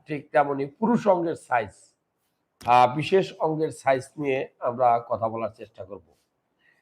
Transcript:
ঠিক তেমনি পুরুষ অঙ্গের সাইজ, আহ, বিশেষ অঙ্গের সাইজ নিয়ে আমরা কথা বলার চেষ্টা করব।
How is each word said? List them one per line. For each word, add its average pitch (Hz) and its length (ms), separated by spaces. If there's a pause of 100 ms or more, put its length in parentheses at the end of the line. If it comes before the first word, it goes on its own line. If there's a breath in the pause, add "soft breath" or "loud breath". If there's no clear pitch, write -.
ঠিক 151 240
তেমনি 143 360
পুরুষ 214 420
অঙ্গের 170 260
সাইজ, 117 360 (960)
আহ, 123 280
বিশেষ 185 440
অঙ্গের 156 320
সাইজ 135 320 (160)
নিয়ে 139 300 (120)
আমরা 120 480
কথা 113 200
বলার 113 280
চেষ্টা 104 280
করব। 92 300 (680)